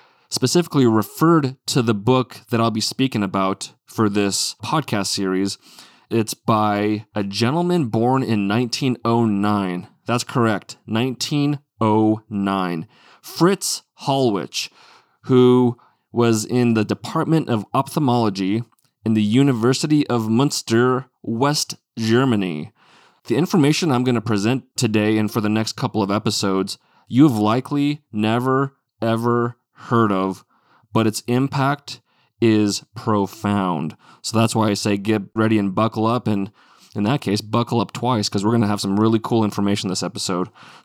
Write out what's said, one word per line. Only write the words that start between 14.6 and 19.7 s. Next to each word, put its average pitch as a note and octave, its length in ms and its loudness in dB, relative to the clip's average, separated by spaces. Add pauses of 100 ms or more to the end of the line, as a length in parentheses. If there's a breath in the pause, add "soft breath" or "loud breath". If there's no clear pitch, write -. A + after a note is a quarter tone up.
who B2 540 6 (340 soft breath)
was A2+ 320 2
in A#2+ 300 0
the A2 100 2
Department D3+ 640 -2
of G#2+ 260 -2
Ophthalmology A#2 880 0 (420)
in A2+ 80 0
the G#2+ 100 2
University C3 840 2